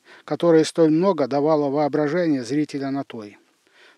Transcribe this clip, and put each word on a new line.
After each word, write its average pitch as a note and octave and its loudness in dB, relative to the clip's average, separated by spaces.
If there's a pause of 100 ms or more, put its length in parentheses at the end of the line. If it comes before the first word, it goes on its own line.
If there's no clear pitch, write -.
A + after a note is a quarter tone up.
(260)
которое D#3+ 4
столь D#3+ 2
много D#3+ 0
давало C#3+ 0
воображения D3 -2
зрителя C#3 -4
на C#3 -6
той. G#2 -16 (600)